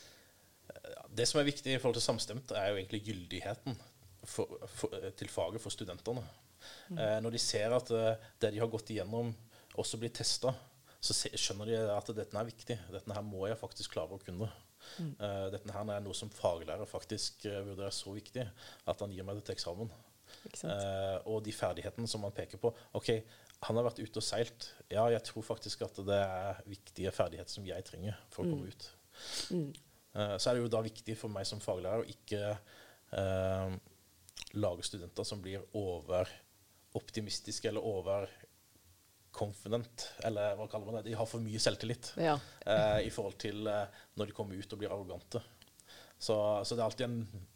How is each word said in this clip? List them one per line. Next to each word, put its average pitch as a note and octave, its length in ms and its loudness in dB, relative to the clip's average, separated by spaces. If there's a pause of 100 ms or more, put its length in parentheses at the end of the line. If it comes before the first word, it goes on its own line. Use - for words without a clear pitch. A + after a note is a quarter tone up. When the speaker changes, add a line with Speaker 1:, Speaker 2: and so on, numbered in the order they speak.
(1160)
Speaker 1:
Det A#2 100 4
som D#3 140 6
er C#3+ 80 6
viktig C#3 240 2
i C3 80 4
forhold A#2+ 160 4
til A2+ 80 2
samstemt, A#2+ 480 0
er G2+ 180 4
jo G#2 60 2
egentlig F#2+ 300 -2
gyldigheten G2 680 -4 (480)
for, - 220 -2 (220)
for, - 260 -4
eh, F#2+ 220 -4
til G#2 120 -6
faget F2+ 340 0
for G2+ 100 -6
studentene. G#2+ 500 -4 (680)
Speaker 2:
Mm. E3+ 80 -4
Speaker 1:
Eh, G#2+ 220 4
når A2+ 120 0
de A#2 60 0
ser A2 340 4
at, B2 180 4
eh, A2+ 260 6 (220)
det G#2+ 140 6
de G#2+ 60 -2
har A#2 100 4
gått A2+ 240 -2
igjennom A2 380 0 (460)
også - 220 0
blir A#2 140 -2
testet, - 420 2 (460)
så - 140 2
se-, - 220 2
skjønner G#2 300 0
de A2+ 100 4 (140)
at G2+ 160 2
dette G#2+ 300 -4
er G#2+ 80 2
viktig. A#2 320 -4 (140)
Dette G2 240 -6
her G#2 80 -2
må G2 240 -2
jeg A2+ 100 2
faktisk - 360 -8
klare E2+ 200 -2
å F#2+ 80 -10
kunne. F#2 280 -2 (500)
Speaker 2:
Mm. D#3 220 -4
Speaker 1:
Eh, G2 300 0
dette G2+ 220 -6
her G2+ 160 -4
er G2+ 120 0
noe G2+ 140 -6
som G#2+ 140 -6
faglærer E2+ 580 0
faktisk, - 600 -4
eh, G2+ 160 -2
vurderer G2 300 -4
så - 200 -4
viktig G#2+ 320 -6 (420)
at - 140 2
han G2+ 120 -2
gir F#2 120 -6
meg G2 120 -4
det G#2 100 -8
til F#2 100 -2
eksamen. F#2 320 -2 (560)
Speaker 2:
Ikke - 140 -12
sant? - 140 -2
Speaker 1:
Eh, G2 540 0
og A2 180 0
de G#2 80 -2
ferdighetene G2+ 560 -2
som A2 120 -2
man G2+ 120 -2
peker G2+ 260 -6
på. A#2 160 4 (200)
OK, - 140 -2 (540)
han A2+ 140 2
har A#2+ 80 6
vært - 180 0
ute - 160 -6
og G#2+ 40 -2
seilt. - 460 0 (220)
Ja, G#2+ 180 6
jeg A#2 160 6
tror - 180 -6
faktisk - 400 -4
at G2 120 -4 (100)
det G2+ 160 6
er F#2+ 460 0
viktige F#2+ 460 -4
ferdigheter F2+ 380 0
som G2+ 140 -6
jeg F#2 200 -4
trenger F#2 300 -4 (140)
for - 160 -4
å F3 60 4
komme C#3+ 160 -2
Speaker 2:
Mm. - 20 -8
Speaker 1:
ut. - 220 -14 (600)
Speaker 2:
Mm. D#3 220 0 (420)
Speaker 1:
Eh, G#2 240 0
så - 120 2
er B2 40 6
det B2 80 4
jo A#2+ 60 2
da A2 140 4
viktig A2 340 -4
for - 120 -6
meg G2 180 -4
som G#2 140 -4
faglærer F#2+ 420 0
å - 60 -6
ikke, G#2 500 -2 (540)
eh, F#2+ 580 2 (840)
lage F2+ 280 2
studenter F#2 440 -4
som G#2 160 -4
blir F#2+ 180 -4 (140)
overoptimistiske - 1900 -2
eller G#2 120 0 (1500)
overconfident, G#2+ 760 -2 (180)
eller G#2 320 2
hva G#2+ 140 -4
kaller G#2 160 -4
man A2+ 100 -4
det? G#2+ 140 -4
De A2 80 -2
har A2 80 2
for A#2+ 140 -4
mye A2 200 0
selvtillit, - 560 2
Speaker 2:
Ja. D#3+ 220 6 (280)
Speaker 1:
eh, G#2+ 400 8
i A2 40 -2
forhold G2 280 -2
til, G#2+ 300 -2
eh, G#2 180 2 (300)
når G#2+ 100 2
de G#2 60 -6
kommer G2 260 -4
ut - 140 -8
og G#2+ 60 -8
blir G2+ 120 -2
arrogante. F#2+ 520 -4 (760)
Så, G#2 460 6
så - 100 0
det A#2 60 0
er A2+ 80 6
alltid G#2+ 160 -2
en A#2 240 -2 (260)